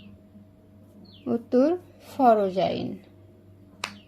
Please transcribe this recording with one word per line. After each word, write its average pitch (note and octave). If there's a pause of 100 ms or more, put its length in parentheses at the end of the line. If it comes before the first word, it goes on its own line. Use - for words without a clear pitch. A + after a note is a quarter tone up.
(1300)
উত্তর, B3 (400)
ফরজ G#3
আইন। - (1120)